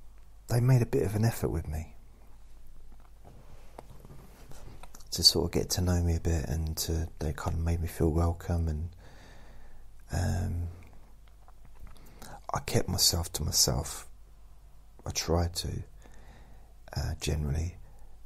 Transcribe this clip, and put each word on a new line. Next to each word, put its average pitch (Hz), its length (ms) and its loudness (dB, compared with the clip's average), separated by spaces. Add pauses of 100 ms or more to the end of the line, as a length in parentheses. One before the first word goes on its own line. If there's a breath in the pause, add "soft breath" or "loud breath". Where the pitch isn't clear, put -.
(480)
they 117 120 6
made 123 200 10
a 120 60 4
bit - 160 4
of 101 120 2
an 107 120 6
effort - 240 4
with 82 180 0
me 78 260 -4 (3250 loud breath)
to - 120 -2
sort 82 220 8
of 85 80 0
get - 180 2
to - 120 2
know 87 200 6
me 85 140 4
a 82 40 2
bit, 82 260 2
and 80 320 0
to, 80 300 0 (100)
they 76 160 0
kind - 200 -2
of 82 80 0
made 85 200 2
me 80 60 0
feel 82 220 4
welcome, 85 580 2
and, 78 200 -2 (1200 loud breath)
um, 90 580 2 (1900 loud breath)
I - 60 2
kept - 280 4
myself 87 460 4
to - 80 -2
myself. - 640 2 (960)
I - 60 -4
tried 87 460 4
to, - 120 -2 (1300 loud breath)
uh, 78 240 0
generally, 78 560 2 (500 soft breath)